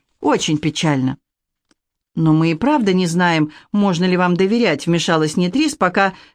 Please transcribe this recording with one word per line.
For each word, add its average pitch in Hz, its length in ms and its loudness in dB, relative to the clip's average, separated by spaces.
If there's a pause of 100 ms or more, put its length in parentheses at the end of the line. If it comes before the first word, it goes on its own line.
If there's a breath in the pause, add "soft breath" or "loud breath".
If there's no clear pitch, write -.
(220)
Очень 202 360 0
печально". 143 600 -2 (960)
"Но 160 180 2
мы 165 180 2
и 160 40 -2
правда 233 360 0
не 185 160 0
знаем, 165 440 0 (200 loud breath)
можно 196 320 0
ли 180 140 2
вам 180 180 0
доверять", 190 520 0
вмешалась 160 500 0
Нетрис, 190 380 0
пока 190 380 0 (220 loud breath)